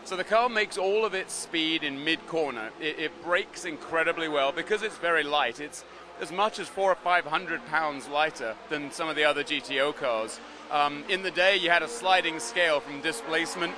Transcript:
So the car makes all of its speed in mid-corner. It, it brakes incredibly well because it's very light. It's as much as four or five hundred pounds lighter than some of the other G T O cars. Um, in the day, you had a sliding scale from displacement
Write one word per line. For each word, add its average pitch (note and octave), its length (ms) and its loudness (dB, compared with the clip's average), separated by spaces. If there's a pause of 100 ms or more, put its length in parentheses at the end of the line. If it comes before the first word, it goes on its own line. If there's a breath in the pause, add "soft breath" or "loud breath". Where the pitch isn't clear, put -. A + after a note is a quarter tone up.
So - 120 -6
the F#3 80 -2
car A3+ 240 4
makes G#3+ 300 0
all G3 280 2
of F#3+ 100 -2
its F#3+ 180 -4
speed D#3+ 480 -2
in C#3+ 220 -4
mid-corner. D3+ 680 -2 (100)
It, D#3 200 -4
it D#3 240 -4
brakes F3+ 420 -2
incredibly D#3+ 640 0
well C#3 240 2
because G3+ 320 -2
it's A3 160 -6
very E3 240 4
light. C#3+ 360 2
It's D3 240 -10 (380 loud breath)
as E3+ 100 -6
much F#3+ 280 0
as F3 80 -6
four F#3+ 240 2
or F3 40 6
five F3 300 2
hundred D#3+ 400 -2
pounds D3+ 420 -2
lighter C#3+ 480 0 (140)
than D3 220 -4
some D#3+ 180 -4
of D3+ 60 -2
the D3+ 80 2
other D3 200 4
G C#3+ 160 -2
T C3+ 200 -4
O C#3+ 120 4
cars. A2+ 480 -2 (300 loud breath)
Um, D3 400 2
in F#3+ 140 0
the F#3 80 -2
day, F#3 260 4
you E3+ 140 2
had E3+ 100 6
a D#3 60 -4
sliding F3 520 2
scale D#3+ 400 2
from C#3+ 220 -10
displacement D#3+ 760 -2